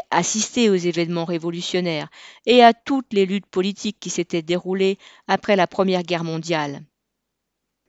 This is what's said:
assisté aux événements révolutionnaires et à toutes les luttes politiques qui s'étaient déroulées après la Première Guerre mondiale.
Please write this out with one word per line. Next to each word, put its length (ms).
assisté 600
aux 60
événements 500
révolutionnaires 800
et 180
à 100
toutes 380
les 140
luttes 200
politiques 540
qui 100
s'étaient 320
déroulées 560
après 300
la 100
Première 340
Guerre 220
mondiale. 580